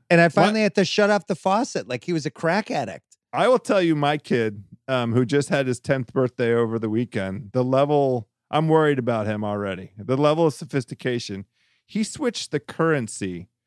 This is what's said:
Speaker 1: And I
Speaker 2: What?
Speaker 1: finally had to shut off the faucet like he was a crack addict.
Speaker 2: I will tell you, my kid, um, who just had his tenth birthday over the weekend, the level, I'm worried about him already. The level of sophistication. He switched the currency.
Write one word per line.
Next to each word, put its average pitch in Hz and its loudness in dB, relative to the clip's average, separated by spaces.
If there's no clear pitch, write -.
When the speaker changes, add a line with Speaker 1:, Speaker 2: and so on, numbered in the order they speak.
Speaker 1:
And 170 6
I 170 8
Speaker 2:
What? 170 4
Speaker 1:
finally 214 4
had 202 0
to 196 4
shut 208 2
off 202 0
the 190 -4
faucet 196 -2
like 123 -6
he 180 -4
was 156 -2
a 151 -4
crack 180 -2
addict. 101 -6
Speaker 2:
I 170 2
will 254 4
tell 196 0
you, 165 2
my 147 2
kid, 110 -2
um, 123 0
who 123 2
just 139 0
had 139 0
his 123 -4
tenth 135 -4
birthday 123 0
over 113 0
the 110 -4
weekend, 107 -4
the 127 0
level, 135 2
I'm 156 0
worried 151 4
about 113 0
him 107 -4
already. 101 -4
The 110 -2
level 151 2
of 147 0
sophistication. 120 -6
He 214 -4
switched - -6
the 147 -2
currency. 107 -4